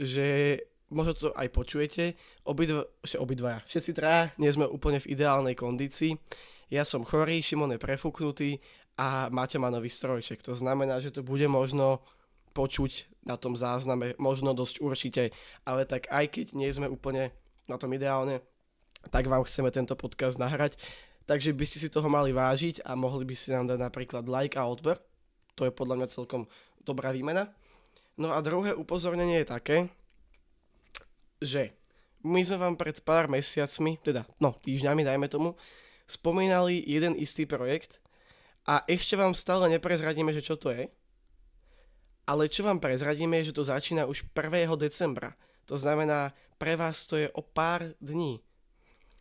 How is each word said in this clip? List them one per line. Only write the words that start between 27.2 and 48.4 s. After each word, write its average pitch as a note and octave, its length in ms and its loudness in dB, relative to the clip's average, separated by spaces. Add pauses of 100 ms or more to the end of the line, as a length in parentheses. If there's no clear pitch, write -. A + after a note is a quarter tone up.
No D#3 160 -2
a D3+ 160 0
druhé F#3 320 0
upozornenie F3 640 0
je C#3 80 -2
také, B2+ 280 2 (1700)
že C3+ 320 -2 (480)
my F3 160 4
sme F#3 160 2
vám F3+ 240 0
pred D3+ 240 -4
pár D#3+ 240 6
mesiacmi, D3 720 0
teda, B2 240 0 (160)
no, C#3 240 4
týždňami, C#3+ 400 2
dajme C#3 240 0
tomu, D#3 320 -2 (480)
spomínali F3+ 720 2
jeden D#3 400 0
istý D#3 240 -2
projekt C#3 560 -4 (640)
a C#3+ 240 4
ešte F3+ 320 2
vám F#3+ 160 4
stále F#3 320 2
neprezradíme, D#3+ 640 2
že D3+ 80 -2
čo D#3 160 -2
to D3 160 -2
je. B2 160 -4 (1400)
Ale D3+ 160 4
čo F3 160 -2
vám G3 160 2
prezradíme, D3 640 2
je, D#3 80 -4
že C3+ 80 -6
to C#3+ 80 0
začína C#3+ 400 0
už - 240 -6
prvého D#3+ 480 0
decembra. D3 560 -2 (320)
To C3+ 80 -6
znamená, D3 560 2 (240)
pre D#3+ 240 -2
vás D#3+ 320 0
to D#3 80 0
je D3+ 160 0
o D3+ 80 -6
pár E3 560 -2
dní. C#3+ 400 -4 (800)